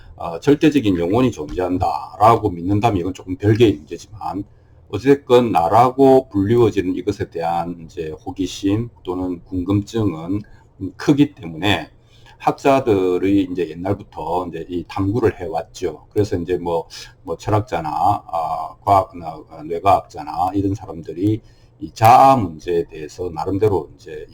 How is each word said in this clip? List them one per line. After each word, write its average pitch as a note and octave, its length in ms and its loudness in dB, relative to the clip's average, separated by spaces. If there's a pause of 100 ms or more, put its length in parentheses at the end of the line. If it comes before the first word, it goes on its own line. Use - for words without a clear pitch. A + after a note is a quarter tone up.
(140)
어, E2+ 240 -10
절대적인 C#3 640 2
영혼이 A2 320 0
존재한다라고 F2+ 1160 0
믿는다면 G2 500 0
이건 F2+ 120 -4
조금 F#2 240 -10
별개의 G#2+ 360 4
문제지만 E2 720 -10 (440)
어쨌든 B2 640 4
나라고 B2 760 6
불리워지는 G2+ 680 2
이것에 F2+ 360 -4
대한 E2+ 540 -4
이제 D#2 300 -10 (100)
호기심 G2 680 -4 (120)
또는 F2+ 400 -6
궁금증은 G2 1000 -2 (540)
크기 C#3+ 380 2
때문에 E2+ 560 -4 (480)
학자들이 G2 1120 2
이제 F2 160 -4
옛날부터 F2 800 -6
이제 E2 220 -10
이 F2 180 -6
탐구를 G#2 500 -2
해왔죠. E2 720 -8
그래서 G#2 260 -2
이제 F2 200 -4
뭐, E2+ 320 -4 (340)
뭐 E2+ 140 -8
철학자나, G2+ 540 -4
아, E2 920 -4
과학, G2 300 2 (380)
아, D#2+ 120 -18
뇌과학자나 E2+ 920 -2
이런 G2 200 -2
사람들이 F2 680 -6 (380)
이 D#2+ 120 -12
자아 C3 440 6
문제에 E2+ 520 -4
대해서 D#2+ 400 -12
나름대로 F#2 680 0
이제 D#2 400 -16